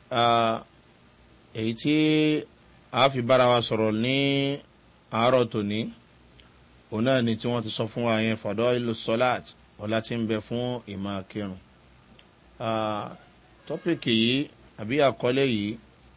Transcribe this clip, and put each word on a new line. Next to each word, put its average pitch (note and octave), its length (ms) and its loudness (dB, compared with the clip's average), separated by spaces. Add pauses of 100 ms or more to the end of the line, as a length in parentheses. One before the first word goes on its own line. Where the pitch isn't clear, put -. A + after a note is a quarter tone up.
(100)
Ah, A#2 520 2 (920)
èyí A2 200 -2
tí C#3+ 200 0 (1000)
a C3 180 4
fi C3 120 -4
bára B2+ 260 6
wa B2 140 6
sọ̀rọ̀ A2 300 0
ní A#2 220 0 (1000)
àárọ̀ B2 380 4
tòní, G#2 300 -2 (1120)
òun A2 120 -2
náà C3 180 2
ni A#2 140 0
tí A2+ 120 -8
wọ́n A#2+ 140 -2
ti G#2+ 80 -8
sọ A#2+ 160 -4
fún A#2+ 180 -6
wa A2+ 180 2
yẹn, A2 140 0
Fadailu A#2 580 -2
Salat, A#2 500 0 (360)
ọlá G#2+ 200 -2
tí A#2+ 140 -8
ń A#2 120 -2
bẹ A2 140 0
fún B2 460 -6
ìmọ̀ G2 420 -8
kírun. G2+ 280 -8 (1040)
Ah, A2 500 -4 (560)
tọ́pìkì D#3 460 -2
yìí, A#2 360 2 (300)
àbí A2 220 -4
àkọlé C3 460 2
yìí, A2 300 -2 (400)